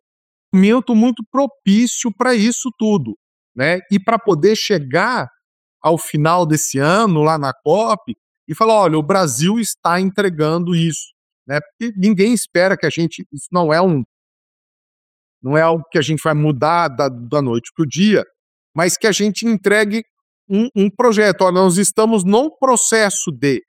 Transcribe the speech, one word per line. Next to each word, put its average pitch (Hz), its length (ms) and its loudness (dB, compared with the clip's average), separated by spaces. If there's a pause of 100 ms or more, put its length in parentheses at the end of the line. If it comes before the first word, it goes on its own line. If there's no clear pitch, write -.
(520)
momento 220 420 4
muito 233 360 2
propício 240 840 0
pra 247 180 0
isso 233 440 -2
tudo, 185 360 0 (400)
né? 151 240 -2 (120)
E 202 100 2
pra 226 180 0
poder 202 380 2
chegar 180 720 -2 (520)
ao 160 180 0
final 160 480 0
desse 151 320 -2
ano, 170 440 2
lá 156 160 0
na 135 140 -4
cop, 208 480 -2 (480)
e 160 60 -8
falar, 226 200 2
"Olha, 170 240 2
o 156 40 0
Brasil 175 560 0
está 180 420 -4
entregando 175 760 -2
isso", 165 380 -4 (340)
né? 143 140 -4
Porque 226 360 -12
ninguém 196 360 2
espera 185 440 0
que - 100 -4
a 147 40 0
gente, 170 420 -6
isso - 200 -16
não 175 200 0
é 160 80 2
um, 170 220 2 (1400)
não 135 140 -2
é 160 60 4
algo 165 280 0
que 175 80 0
a 151 40 2
gente 151 200 -4
vai 160 120 0
mudar 151 540 0
da, 139 200 -4
da 123 340 -4
noite 117 320 -4
pro 165 120 -2
dia, 170 380 2 (500)
mas 170 220 0
que - 100 -4
a 208 60 2
gente 208 340 -2
entregue 214 560 0 (460)
um, 208 260 0
um 202 160 2
projeto. 214 520 2
"Olha, 185 120 2
nós 185 220 4
estamos 220 480 0
num 220 240 2 (100)
processo 220 720 0
de", 131 380 -2